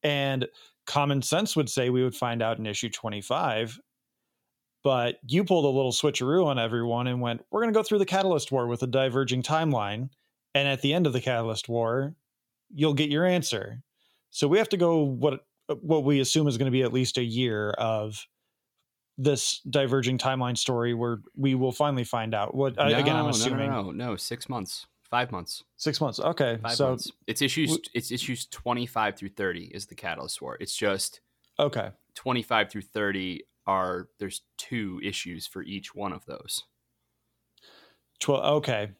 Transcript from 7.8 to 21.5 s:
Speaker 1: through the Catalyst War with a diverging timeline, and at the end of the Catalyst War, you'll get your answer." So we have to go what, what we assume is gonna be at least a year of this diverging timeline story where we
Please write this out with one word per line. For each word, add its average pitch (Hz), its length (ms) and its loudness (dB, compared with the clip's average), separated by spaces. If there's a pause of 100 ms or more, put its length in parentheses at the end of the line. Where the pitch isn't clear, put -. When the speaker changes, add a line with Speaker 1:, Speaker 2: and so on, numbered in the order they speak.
Speaker 1:
through 214 160 2
the 196 80 4
Catalyst 185 460 2
War 127 160 2
with 120 160 -2
a 127 40 -2
diverging 127 540 2
timeline, 131 680 0 (440)
and 139 140 4
at 135 160 0
the 143 100 4
end 170 140 4
of 131 60 0
the 123 80 2
Catalyst 113 460 -2
War, 117 460 0 (600)
you'll 151 220 2
get 151 160 2
your 156 140 2
answer." 127 560 0 (500)
So - 160 0
we 165 100 6
have 214 120 4
to 202 80 0
go 170 260 4
what, 135 420 0 (360)
what 156 220 2
we 143 160 4
assume 147 280 2
is 123 100 0
gonna 135 140 2
be 131 120 4
at 120 100 2
least 127 240 0
a 127 60 0
year 113 480 0
of 107 540 -4 (920)
this 135 420 0 (100)
diverging 131 480 2
timeline 127 400 0
story 120 360 0
where 117 260 -2 (180)
we 135 180 2